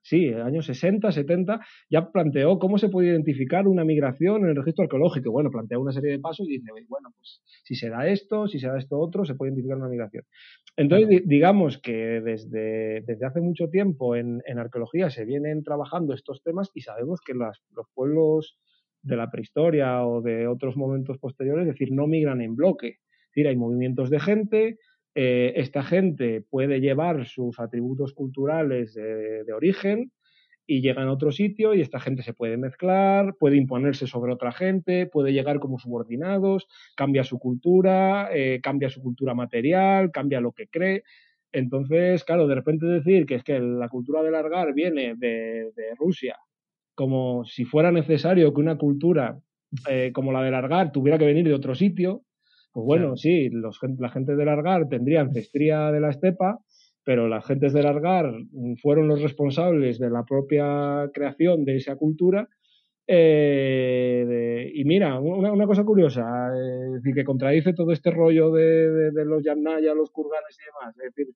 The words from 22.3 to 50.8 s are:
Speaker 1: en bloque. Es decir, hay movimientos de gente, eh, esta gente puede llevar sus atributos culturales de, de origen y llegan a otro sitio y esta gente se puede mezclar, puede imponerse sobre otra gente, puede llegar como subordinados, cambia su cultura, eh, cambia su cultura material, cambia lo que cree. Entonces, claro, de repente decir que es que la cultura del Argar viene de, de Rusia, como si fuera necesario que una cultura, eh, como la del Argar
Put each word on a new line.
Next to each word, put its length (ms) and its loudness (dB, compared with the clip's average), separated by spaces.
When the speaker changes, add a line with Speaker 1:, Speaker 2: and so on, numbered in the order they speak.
Speaker 1:
en 120 -6
bloque. 340 0
Es 460 -20
decir, 140 2
hay 80 0
movimientos 540 -2
de 100 2
gente, 580 0
eh, 420 2
esta 260 -4
gente 600 0
puede 380 -2
llevar 440 0
sus 340 -8
atributos 540 -6
culturales 800 -2
de, 520 -8
de 100 -10
origen 580 -2
y 160 0
llegan 240 0
a 60 0
otro 180 0
sitio 440 0
y 60 4
esta 200 -4
gente 220 -6
se 120 -12
puede 220 -4
mezclar, 840 0
puede 180 4
imponerse 520 0
sobre 240 -4
otra 180 -4
gente, 560 -2
puede 260 0
llegar 280 0
como 180 -6
subordinados, 880 -4
cambia 260 0
su 160 -6
cultura, 960 2
eh, 260 0
cambia 300 -2
su 100 -16
cultura 320 -4
material, 760 2
cambia 300 -2
lo 100 -2
que 160 -16
cree. 380 -2
Entonces, 720 0
claro, 240 2
de 80 2
repente 280 -2
decir 420 4
que 100 -2
es 80 -6
que 160 -2
la 280 -2
cultura 360 -2
del 100 0
Argar 400 -2
viene 420 -2
de, 600 -4
de 200 -8
Rusia, 400 -2
como 500 -2
si 200 -6
fuera 280 4
necesario 600 4
que 80 0
una 160 2
cultura, 600 0
eh, 240 0
como 200 -2
la 100 0
del 120 0
Argar 380 0